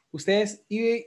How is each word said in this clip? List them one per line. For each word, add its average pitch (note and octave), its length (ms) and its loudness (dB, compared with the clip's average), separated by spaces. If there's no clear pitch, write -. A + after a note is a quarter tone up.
Ustedes G3+ 560 0
y A3+ 400 0